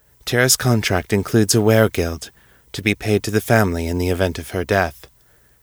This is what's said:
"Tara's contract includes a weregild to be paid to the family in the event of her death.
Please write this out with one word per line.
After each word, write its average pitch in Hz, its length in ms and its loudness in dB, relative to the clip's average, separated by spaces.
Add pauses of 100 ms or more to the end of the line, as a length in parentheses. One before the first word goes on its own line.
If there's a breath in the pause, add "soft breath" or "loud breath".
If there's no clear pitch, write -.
(240 soft breath)
"Tara's 127 320 2
contract 107 560 0
includes 104 420 2
a 113 60 4
weregild 104 720 0 (420 soft breath)
to - 100 -12
be 101 140 0
paid 107 260 0
to - 80 -8
the 104 220 -2
family 87 340 2
in 87 120 -2
the 90 100 0
event 90 320 -2
of 78 100 -14
her 90 140 -4
death. 90 420 -2 (560 soft breath)